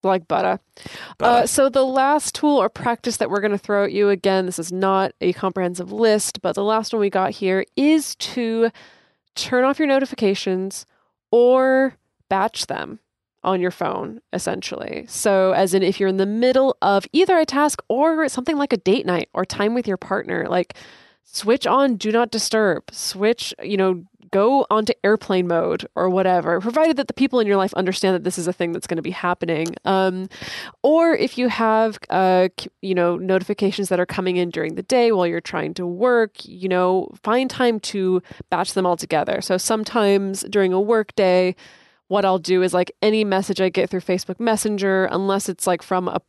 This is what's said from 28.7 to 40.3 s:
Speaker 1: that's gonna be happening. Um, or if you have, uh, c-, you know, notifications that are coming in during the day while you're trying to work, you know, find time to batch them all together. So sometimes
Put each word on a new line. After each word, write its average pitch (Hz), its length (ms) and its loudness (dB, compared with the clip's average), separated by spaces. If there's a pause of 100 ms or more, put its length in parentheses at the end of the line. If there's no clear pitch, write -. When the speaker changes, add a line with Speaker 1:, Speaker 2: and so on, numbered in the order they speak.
Speaker 1:
that's 170 140 -8
gonna 165 160 -4
be 165 80 -6
happening. 170 640 -4 (100)
Um, 190 440 0 (540)
or 330 340 4
if - 200 -2
you 247 120 0
have, 220 500 0 (120)
uh, 185 380 4 (100)
c-, - 120 -14 (100)
you 190 140 -2
know, 175 220 2
notifications 190 720 -2
that 180 100 0
are 180 80 2
coming 180 300 -2
in 180 140 0
during 160 260 -6
the 185 60 -10
day 240 300 2
while 185 140 2
you're 170 140 -2
trying 175 340 -6
to 180 120 -6
work, 220 580 0
you 180 240 -8
know, 180 420 2 (120)
find 254 280 0
time 240 300 0
to 185 420 -2 (280)
batch 180 240 -2
them 185 120 0
all 175 100 2
together. 143 440 -2
So 185 160 -2
sometimes 196 840 0